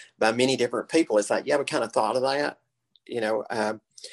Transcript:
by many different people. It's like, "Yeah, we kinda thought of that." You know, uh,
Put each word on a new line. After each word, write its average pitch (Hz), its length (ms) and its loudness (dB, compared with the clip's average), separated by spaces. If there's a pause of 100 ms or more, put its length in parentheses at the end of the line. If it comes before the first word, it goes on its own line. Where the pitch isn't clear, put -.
(200)
by 113 140 4
many 127 240 2
different 117 320 -2
people. 113 280 2
It's 104 120 2
like, 101 160 0
"Yeah, 143 100 0
we 139 80 0
kinda 156 240 -2
thought 113 300 0
of 127 60 0
that." 139 360 -2 (480)
You 120 140 -6
know, 110 280 -2
uh, 107 260 -2 (380)